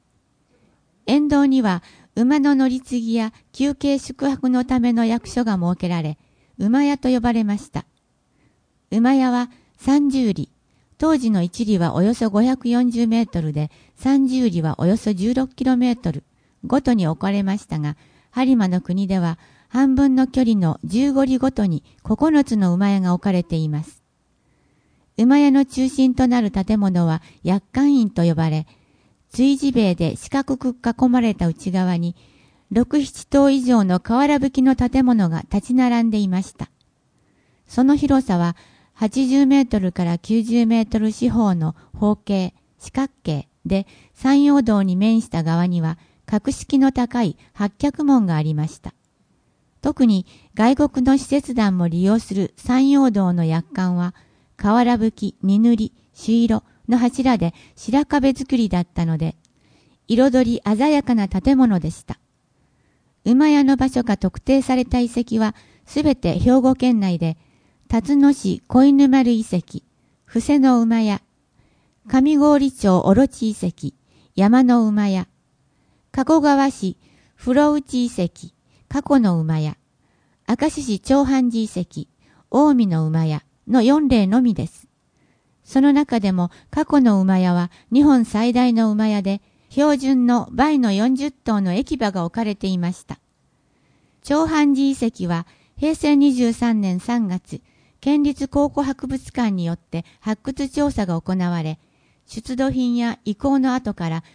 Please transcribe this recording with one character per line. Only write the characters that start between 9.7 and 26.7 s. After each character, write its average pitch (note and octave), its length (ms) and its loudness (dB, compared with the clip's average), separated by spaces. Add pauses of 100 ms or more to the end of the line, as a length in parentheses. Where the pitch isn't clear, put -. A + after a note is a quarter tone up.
三 C#4+ 320 0
十 B3+ 200 0
里、 E3 200 -6 (480)
当 D#4 220 2
時 A#3 120 -2
の F#3 120 0
一 F#3+ 240 -6
里 G#3 120 0
は E3+ 160 0
お E3 80 0
よ A3+ 120 2
そ A3+ 160 -2
五 G#3 120 2
百 B3+ 260 -2
四 A#3+ 220 0
十 A#3 160 -2
メ A3+ 160 0
ー A3 40 -2
ト E3+ 160 -6
ル D#3 100 -6
で、 D3+ 180 -4 (260)
三 C4+ 300 0
十 B3+ 220 0
里 E3+ 140 -2
は D#3 180 -4
お D#3+ 60 0
よ G3+ 100 2
そ G#3+ 160 -4
十 G3 220 -2
六 C4 200 -4
キ B3+ 100 -6
ロ B3+ 120 2
メ B3 160 0
ー A#3 40 -4
ト E3+ 160 -6
ル C#3 100 -10 (420)
ご C#4 160 0
と B3 140 0
に F#3+ 120 0
置 D#3 140 -4
か F#3+ 100 -4
れ G3+ 120 -2
ま G3 160 -4
し - 80 -16
た D#3+ 120 -8
が、 D3 180 -6 (360)
播 B3+ 240 2
磨 G3 120 2
の F3+ 120 -2
国 F#3+ 260 -4
で F#3+ 120 -2
は E3+ 200 -2 (300)
半 C4 260 2
分 C4+ 200 2
の C4 140 2
距 B3+ 160 0
離 A3+ 120 2
の E3+ 280 0
十 B3 280 0
五 C4+ 140 2
里 C4 120 0
ご C4 120 0
と A3 160 -2
に D#3+ 160 -2 (200)
九 D4 420 2
つ A3+ 120 -4
の F#3 160 2
馬 G3 160 0
屋 G3 120 2
が F3+ 120 0
置 F3 100 -2
か G3 100 0
れ F3+ 100 0
て E3+ 140 -6
い D#3 120 -2
ま D3+ 160 -6
す。 - 180 -20 (1160)
馬 B3+ 200 4
屋 C#4+ 120 4
の C4+ 160 4
中 C4 220 -4
心 C4 260 0
と B3+ 120 0
な B3 140 2
る G3+ 100 -2
建 G3+ 300 -2